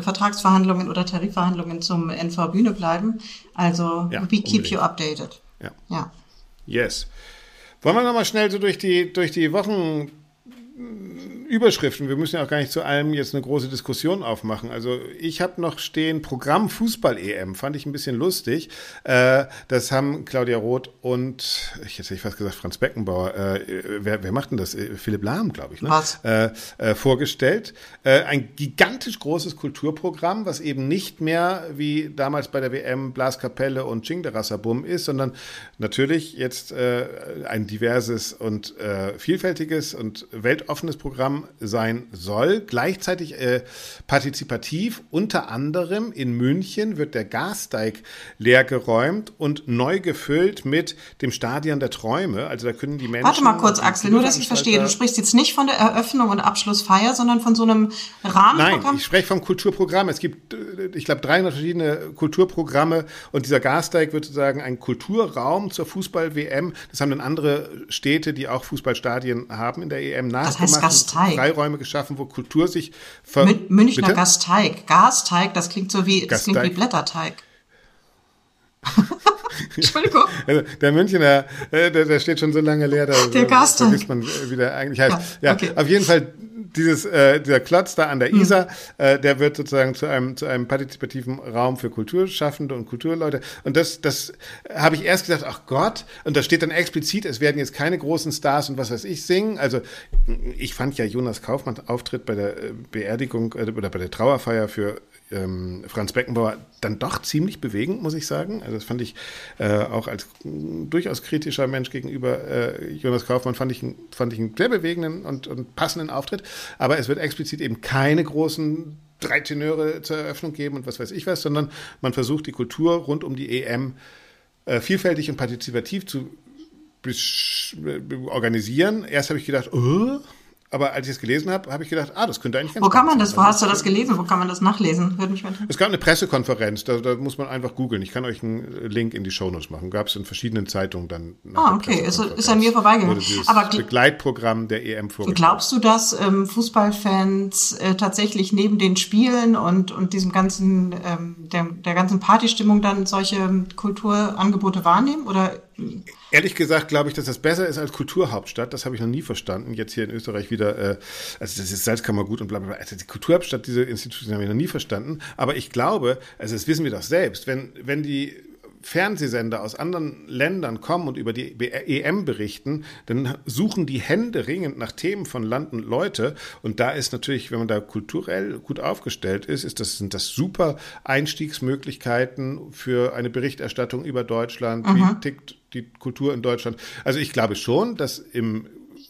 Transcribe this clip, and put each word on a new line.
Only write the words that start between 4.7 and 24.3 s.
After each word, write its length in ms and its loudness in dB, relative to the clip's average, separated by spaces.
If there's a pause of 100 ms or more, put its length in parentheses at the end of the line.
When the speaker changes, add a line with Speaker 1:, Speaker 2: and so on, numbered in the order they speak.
Speaker 1:
you 100 -2
updated. 600 -4 (220)
Speaker 2:
Ja. 80 -12 (180)
Speaker 1:
Ja. 220 -6 (560)
Speaker 2:
Yes. 400 -2 (760)
Wollen 120 4
wir 80 4
nochmal 220 2
schnell 260 2
so 80 -2
durch 180 2
die, 360 2
durch 180 0
die 220 2
Wochenüberschriften? 2500 -2
Wir 80 0
müssen 200 -2
ja 80 0
auch 40 -6
gar 100 0
nicht 140 -2
zu 100 -2
allem 320 2
jetzt 200 -2
eine 80 -2
große 260 -2
Diskussion 540 -2
aufmachen. 480 -6
Also 280 -4 (200)
ich 220 -6
hab 160 -2
noch 220 -4
stehen, 440 -2
Programm 460 0
Fußball-E 640 -2
M, 220 -6
fand 220 -6
ich 100 -8
ein 60 -6
bisschen 240 -6
lustig. 520 -2 (360)
Äh, 420 6 (220)
das 240 0
haben 340 0
Claudia 320 0
Roth 320 -2 (100)
und, 720 -4 (140)
ich, 120 -14
jetzt 100 -12
hätte 80 -8
ich 40 -12
fast 160 -8
gesagt 180 -6
Franz 220 -10
Beckenbauer, 580 -2
äh, 480 -4 (180)
wer, 220 -2
wer 100 -4